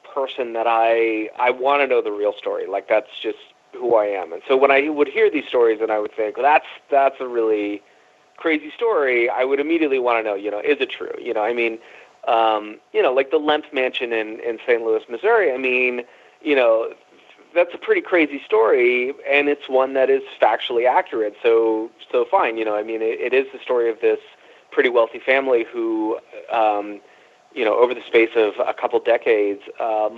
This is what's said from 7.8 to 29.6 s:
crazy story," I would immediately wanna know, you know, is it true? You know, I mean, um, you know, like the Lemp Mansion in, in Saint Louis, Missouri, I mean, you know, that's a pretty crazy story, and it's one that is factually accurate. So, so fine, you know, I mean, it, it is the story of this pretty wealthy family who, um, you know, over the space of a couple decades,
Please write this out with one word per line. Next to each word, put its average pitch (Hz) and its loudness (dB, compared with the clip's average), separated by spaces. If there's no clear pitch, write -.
crazy 156 -4
story," 139 0
I 120 -2
would 139 0
immediately 151 0
wanna 120 0
know, 107 -2
you 101 -6
know, 104 -6
is 143 0
it 131 -4
true? - -10
You 120 -8
know, 107 -2
I 110 0
mean, 117 -2
um, 110 0
you 214 2
know, 147 2
like 135 0
the 160 2
Lemp 151 -2
Mansion 127 -4
in, 110 -4
in 113 -6
Saint 117 2
Louis, 110 0
Missouri, 185 0
I 123 -4
mean, 127 -2
you 147 0
know, 117 2
that's 175 2
a 175 -14
pretty 214 0
crazy 151 0
story, 131 2
and 143 2
it's 147 -4
one 131 2
that 131 2
is 135 2
factually 120 2
accurate. 123 0
So, 113 2
so 123 0
fine, 143 0
you 110 -4
know, 107 -2
I 107 -2
mean, 113 -6
it, 113 -2
it 123 -4
is 135 2
the 127 -16
story 120 0
of 110 -4
this 110 2
pretty 135 2
wealthy 117 2
family 131 2
who, 113 -2
um, 104 0
you 123 -4
know, 104 2
over 123 4
the 120 -4
space 117 2
of 107 4
a 123 -2
couple 117 -2
decades, 110 0